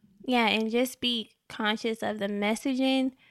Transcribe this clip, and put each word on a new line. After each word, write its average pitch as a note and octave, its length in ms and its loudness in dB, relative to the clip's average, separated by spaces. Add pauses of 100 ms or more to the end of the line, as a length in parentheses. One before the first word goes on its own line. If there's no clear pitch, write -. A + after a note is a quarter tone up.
(260)
Yeah, A#3+ 220 2
and A3 220 2
just B3 300 0
be A#3 320 -2 (160)
conscious A3 560 -2
of G#3 160 -4
the G3+ 80 -2
messaging C4 880 0 (180)